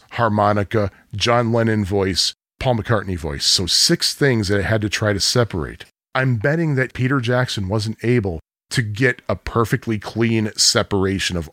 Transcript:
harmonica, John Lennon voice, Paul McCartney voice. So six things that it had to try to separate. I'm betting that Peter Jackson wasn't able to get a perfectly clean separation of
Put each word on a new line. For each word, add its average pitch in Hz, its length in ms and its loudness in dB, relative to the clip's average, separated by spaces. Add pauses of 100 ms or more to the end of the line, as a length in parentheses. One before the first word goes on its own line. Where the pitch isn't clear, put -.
harmonica, 104 800 2 (240)
John 117 400 2
Lennon 110 320 2
voice, 95 480 0 (260)
Paul 123 160 0
McCartney 98 400 -2
voice. 76 300 -4
So - 200 2
six - 480 2
things 117 340 2
that 101 120 2
it 92 40 -2
had 110 180 0
to 104 80 -2
try 104 240 0
to 95 60 -2
separate. 87 680 -2 (280)
I'm 131 220 2
betting 147 380 0
that 127 180 0
Peter 131 280 0
Jackson 117 480 -2
wasn't 107 360 -2
able 101 360 0 (300)
to 135 120 -2
get 110 440 -2
a 104 100 -2
perfectly 113 640 -2
clean 110 580 0
separation 95 840 0
of 78 140 -6